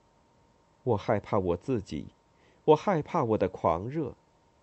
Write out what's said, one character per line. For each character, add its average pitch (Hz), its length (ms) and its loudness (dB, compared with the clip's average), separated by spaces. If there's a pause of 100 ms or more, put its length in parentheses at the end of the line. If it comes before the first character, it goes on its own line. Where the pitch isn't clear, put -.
(840)
我 120 140 2
害 104 240 0
怕 - 180 -2
我 90 160 2
自 120 280 -2
己， 73 240 -8 (580)
我 151 100 8
害 160 280 0
怕 160 200 -2
我 110 140 2
的 98 140 2
狂 90 360 0
热。 143 280 -8 (480)